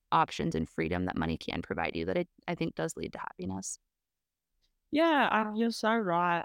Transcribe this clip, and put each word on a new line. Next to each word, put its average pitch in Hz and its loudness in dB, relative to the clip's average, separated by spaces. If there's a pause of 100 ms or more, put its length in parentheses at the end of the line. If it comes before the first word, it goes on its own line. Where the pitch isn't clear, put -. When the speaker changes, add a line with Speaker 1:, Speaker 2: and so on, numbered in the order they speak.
(120)
Speaker 1:
options 160 2
and 160 -2
freedom 165 -2
that - -4
money 80 0
can - -6
provide 82 -4
you 82 -2
that 185 0
I, 175 0 (220)
I 175 -2
think - -4
does 165 -4
lead - -8
to - -12
happiness. 190 -8 (1120)
Speaker 2:
Yeah, 302 4
um, 214 2
you're 233 2
so 226 0
right 175 2